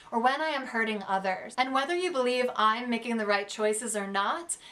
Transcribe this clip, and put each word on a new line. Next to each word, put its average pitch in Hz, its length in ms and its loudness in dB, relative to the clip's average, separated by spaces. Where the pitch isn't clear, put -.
or 233 80 0
when 262 200 2
I 311 100 0
am 277 180 -4
hurting 220 400 -2
others. 190 500 -2
And 262 160 2
whether 277 220 0
you 359 160 0
believe 247 340 2
I'm 233 360 2
making 233 260 -2
the 214 80 -2
right 202 240 0
choices 214 460 -2
or 202 100 -2
not, 214 500 0